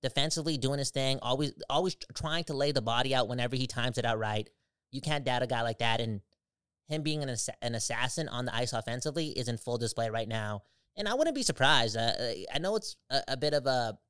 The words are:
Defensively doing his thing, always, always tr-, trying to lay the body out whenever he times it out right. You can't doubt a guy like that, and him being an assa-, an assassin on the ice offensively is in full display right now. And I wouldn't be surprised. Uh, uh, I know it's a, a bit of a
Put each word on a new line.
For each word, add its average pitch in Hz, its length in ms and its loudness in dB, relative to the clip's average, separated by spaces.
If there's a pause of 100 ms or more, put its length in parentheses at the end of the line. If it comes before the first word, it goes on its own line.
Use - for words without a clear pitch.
Defensively 147 560 0
doing 135 200 2
his 139 120 -2
thing, 135 320 0
always, 131 300 2 (180)
always 170 240 2
tr-, - 200 -16
trying 160 300 -2
to 156 100 -6
lay 139 180 2
the 139 100 2
body 120 320 2
out 123 120 6
whenever 123 300 0
he 127 100 0
times 123 320 -2
it 120 60 0
out 113 140 2
right. 107 300 0 (440)
You 131 80 -6
can't 147 240 -2
doubt 123 180 2
a 127 40 0
guy 120 160 0
like 117 160 -2
that, 117 220 2
and 113 200 -2 (680)
him 156 140 -2
being 151 200 0
an 135 80 -4
assa-, - 320 -4
an 120 120 -2
assassin 120 540 -2
on 123 160 -4
the 117 100 -4
ice 120 200 0
offensively 131 560 -2
is 120 180 -4
in 120 80 -2
full 120 220 -4
display 113 320 -2
right 110 180 -4
now. 107 340 -4 (340)
And 208 120 -4
I 220 60 0
wouldn't 311 200 2
be 254 80 0
surprised. 131 540 4
Uh, 113 240 0
uh, 117 120 -4 (220)
I 139 60 2
know 196 160 0
it's - 200 -6 (140)
a, 135 180 2
a 135 80 -2
bit 147 180 0
of 139 120 2
a 120 320 2 (100)